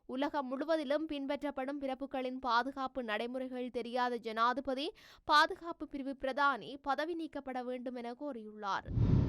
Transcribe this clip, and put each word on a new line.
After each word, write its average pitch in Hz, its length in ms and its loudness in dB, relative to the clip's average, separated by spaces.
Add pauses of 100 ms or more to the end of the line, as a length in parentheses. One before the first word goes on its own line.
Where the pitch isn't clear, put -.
உலகம் 277 380 0
முழுவதிலும் 294 640 2
பின்பற்றப்படும் 285 720 -4
பிரபுக்களின் 262 600 -4
பாதுகாப்பு 262 600 2
நடைமுறைகள் 247 680 -2
தெரியாத 240 460 0
ஜனாதிபதி 247 680 2 (380)
பாதுகாப்பு 330 640 4
பிரிவு 277 320 -6
பிரதானி 262 500 2 (120)
பதவி 294 320 0
நீக்கப்பட 277 480 -6
வேண்டும் 247 320 -6
என 240 180 -6
கோரியுள்ளார். 214 760 -4 (400)